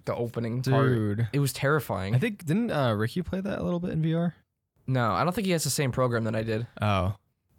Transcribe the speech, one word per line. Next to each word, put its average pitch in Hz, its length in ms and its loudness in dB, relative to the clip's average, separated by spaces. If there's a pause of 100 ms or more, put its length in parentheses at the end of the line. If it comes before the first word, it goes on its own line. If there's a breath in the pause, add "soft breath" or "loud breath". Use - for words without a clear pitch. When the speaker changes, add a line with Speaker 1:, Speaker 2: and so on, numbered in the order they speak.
Speaker 1:
the 120 80 -2
opening 117 480 -4
part. 131 280 4
Speaker 2:
Dude. 107 440 2
Speaker 1:
It 143 60 2
was 139 140 0
terrifying. 117 600 0
Speaker 2:
I 131 60 4
think, 202 260 -2
didn't, 208 240 0
uh, 139 240 2
Ricky 110 300 -2
play 190 180 -6
that 196 180 -4
a - 40 -4
little 175 160 0
bit 175 120 -4
in 156 120 0
V 160 100 2
R? 170 220 0 (500)
Speaker 1:
No, 123 280 2
I 92 100 2
don't 175 100 2
think 202 140 -2
he 185 60 2
has 160 100 0
the 139 80 -2
same 131 200 0
program 120 340 0
that 110 100 -2
I 110 80 -2
did. 113 240 -2 (120)
Speaker 2:
Oh. 101 360 2 (440)